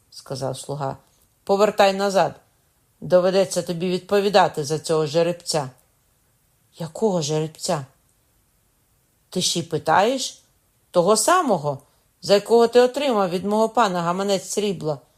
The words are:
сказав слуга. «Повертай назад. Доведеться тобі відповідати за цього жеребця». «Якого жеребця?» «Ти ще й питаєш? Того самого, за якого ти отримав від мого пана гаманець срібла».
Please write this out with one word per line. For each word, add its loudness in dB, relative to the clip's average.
сказав -10
слуга. -10
«Повертай 2
назад. 0
Доведеться 2
тобі -6
відповідати 2
за -4
цього -2
жеребця». -2
«Якого -2
жеребця?» -4
«Ти -4
ще -2
й -4
питаєш? -2
Того 2
самого, 0
за 0
якого 4
ти 4
отримав 2
від -4
мого 2
пана 0
гаманець -2
срібла». -4